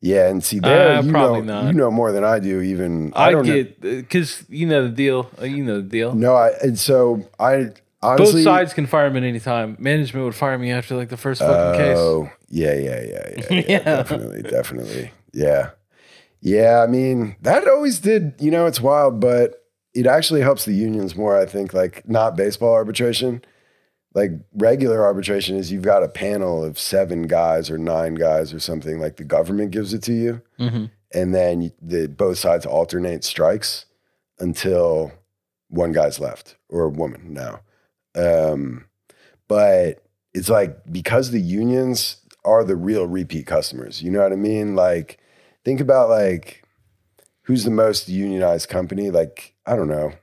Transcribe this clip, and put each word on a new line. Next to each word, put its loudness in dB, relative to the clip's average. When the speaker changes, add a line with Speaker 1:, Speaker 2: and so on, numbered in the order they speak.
Speaker 1:
Yeah, 4
and -2
see, -2
there 4
Speaker 2:
Uh, 0
Speaker 1:
you 0
Speaker 2:
probably 2
Speaker 1:
know, -6
Speaker 2:
not. 0
Speaker 1:
you 2
know 4
more 2
than 0
I 2
do, -2
even. -4
I 4
Speaker 2:
I'd 6
Speaker 1:
don't 2
know. 2
Speaker 2:
get, -20
uh, -6
'cause -4
you -4
know 2
the -4
deal. 0
Uh, -10
you -6
know -4
the -8
deal. -2
Speaker 1:
No, 4
I, 6
and 0
so 2
I 0
honestly 4
Speaker 2:
Both 4
sides 4
can -2
fire 2
him 0
at -2
any -4
time. -4
Management -2
would -6
fire -2
me -4
after, -6
like, -6
the -12
first -6
fucking 2
case. 4
Speaker 1:
Oh, 2
yeah, 0
yeah, -4
yeah, -12
yeah, -12
Speaker 2:
<laughs> -6
Speaker 1:
yeah, 0
Speaker 2:
Yeah. 4
Speaker 1:
definitely, -4
definitely. -6
Yeah. 0
Yeah, 4
I 4
mean, 0
that 2
always 2
did, 0
you 0
know, 2
it's -2
wild, 2
but 2
it 2
actually 4
helps 2
the -2
unions -2
more, 2
I 2
think, -6
like, -2
not 0
baseball 2
arbitration. -2
Like, 2
regular 2
arbitration 0
is -4
you've -6
got 4
a -4
panel -4
of -8
seven -2
guys 0
or -6
nine -2
guys 0
or -10
something, -6
like, -6
the -16
government -2
gives -6
it -6
to -4
you. -4
Speaker 2:
Mm-hmm. -4
Speaker 1:
And -2
then 0
the, -4
both -2
sides 0
alternate -2
strikes -2
until 0
one -2
guy's 0
left, -12
or -2
a 0
woman -8
now. -12
Um, 0
but 2
it's -6
like, 2
because -2
the 0
unions -2
are 4
the -2
real -2
repeat -6
customers, -6
you -6
know 2
what 2
I -2
mean? -2
Like, 0
think -2
about, 2
like, -2
who's 0
the 0
most 0
unionized -2
company? -4
Like, -2
I -2
don't -2
know. -4